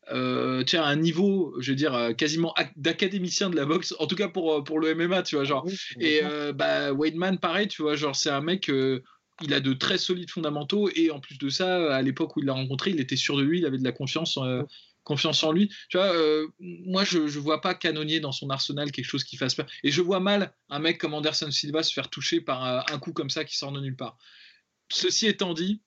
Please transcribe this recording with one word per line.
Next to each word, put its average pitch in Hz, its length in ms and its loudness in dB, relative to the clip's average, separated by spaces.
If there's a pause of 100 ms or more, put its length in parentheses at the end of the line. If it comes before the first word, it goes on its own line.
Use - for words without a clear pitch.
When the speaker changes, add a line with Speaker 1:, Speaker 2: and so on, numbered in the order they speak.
(120)
Speaker 1:
euh, 127 520 0
tu 131 80 0
sais, 175 60 4
à 160 80 2
un 143 120 4
niveau, 170 640 2
je 131 100 -2
veux 131 60 2
dire, 143 160 2
euh, 120 200 0
quasiment 160 440 0
ac-, 139 180 -2
d'académicien 180 760 0
de 165 60 -2
la 143 100 2
boxe, 170 340 0
en 151 80 0
tout 185 80 0
cas 196 120 0
pour, 165 260 0
euh, 147 100 2
pour 156 160 -2
le 160 100 2
M 160 120 0
M 175 120 2
A, 180 100 2
tu - 120 -4
vois, 139 100 2
genre. 139 200 0
Speaker 2:
Oui, 190 120 -4 (220)
Speaker 1:
Et, 151 200 4
Speaker 2:
complètement. 147 120 2
Speaker 1:
euh, 147 200 -4
bah, 135 420 0
Weidman, 160 440 0
pareil, 185 300 0
tu 160 160 -6
vois, 151 120 2
genre 143 200 -2
c'est 151 160 0
un 139 100 0
mec, 175 280 -2
euh, 131 320 2 (400)
il 143 120 -2
a 139 80 2
de 135 120 2
très 175 260 0
solides 180 320 -4
fondamentaux 156 640 0
et 165 180 4
en 143 80 -6
plus 139 180 -18
de 143 100 -4
ça, 170 480 2
à 131 60 4
l'époque 135 340 0
où 156 40 0
il 139 80 0
l'a 135 60 2
rencontré, 135 360 -2
il 175 100 2
était 131 160 -2
sûr 143 220 0
de 139 60 4
lui, 165 160 2
il 170 60 2
avait 135 120 0
de 131 60 0
la 123 100 0
confiance, 156 440 -2
euh, 127 260 0
Speaker 2:
Oui. 147 40 -6 (380)
Speaker 1:
confiance 151 380 0
en 156 100 4
lui. 202 160 6 (200)
Tu - 80 0
vois, 190 160 4
euh, 156 340 4 (120)
moi, 185 460 -2
je, 165 220 2
je 147 120 -4
vois 151 220 2
pas 147 120 0
Cannonier 151 460 0
dans 143 140 -4
son 139 160 -6
arsenal 139 420 -2
quelque 131 140 -6
chose 135 180 -2
qui - 140 -12
fasse 127 180 0
peur. 147 120 -4 (160)
Et 143 80 4
je 139 100 2
vois 185 180 2
mal 196 340 2 (160)
un 143 100 -6
mec 165 180 0
comme 156 160 -4
Anderson 151 360 -2
Silva 147 340 0
se - 100 0
faire 131 160 -6
toucher 165 320 -2
par, 131 240 -4
euh, 127 160 0 (120)
un 147 60 -4
coup 165 140 -8
comme 143 160 -4
ça 151 160 -4
qui - 120 -8
sort 139 140 -6
de 143 80 -6
nulle 135 180 -4
part. 123 200 -10 (720)
Ceci - 380 2
étant 196 260 0
dit 185 340 -2